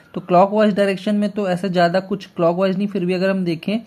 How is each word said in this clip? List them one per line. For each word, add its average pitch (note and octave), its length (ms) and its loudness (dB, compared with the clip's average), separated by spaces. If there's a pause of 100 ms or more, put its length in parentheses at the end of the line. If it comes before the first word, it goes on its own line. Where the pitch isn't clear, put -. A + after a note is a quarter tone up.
(140)
तो F3 80 -8
क्लॉकवाइज G3 540 4
डायरेक्शन G3 400 0
में G#3 140 0
तो G#3 200 -4
ऐसा F3+ 180 -2
ज़्यादा F3 320 2
कुछ F#3+ 260 -6
क्लॉकवाइज F3 520 0
नहीं, G3+ 100 -2
फिर G3 180 -4
भी F3+ 80 0
अगर F#3 160 0
हम F#3+ 160 -2
देखें F3 420 -2